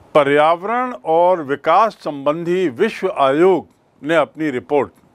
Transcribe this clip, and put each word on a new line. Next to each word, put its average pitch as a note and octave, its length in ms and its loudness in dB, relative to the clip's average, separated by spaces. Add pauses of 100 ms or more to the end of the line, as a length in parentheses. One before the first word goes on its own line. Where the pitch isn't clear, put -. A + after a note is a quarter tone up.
(160)
पर्यावरण E3+ 800 2 (120)
और E3+ 360 2
विकास D#3+ 520 0
संबंधी E3 760 -4
विश्व F3+ 480 -4
आयोग C#3+ 500 2 (360)
ने D#3+ 120 -2
अपनी D3+ 340 -2
रिपोर्ट B2+ 400 -2 (260)